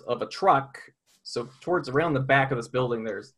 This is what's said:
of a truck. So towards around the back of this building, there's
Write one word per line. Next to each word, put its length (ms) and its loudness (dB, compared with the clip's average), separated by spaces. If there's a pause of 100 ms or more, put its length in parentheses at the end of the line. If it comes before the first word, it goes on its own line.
of 140 -2
a 60 -4
truck. 520 2 (440)
So 260 -8 (120)
towards 280 -2
around 240 0
the 80 0
back 300 2
of 60 0
this 120 -6
building, 340 -2
there's 340 -8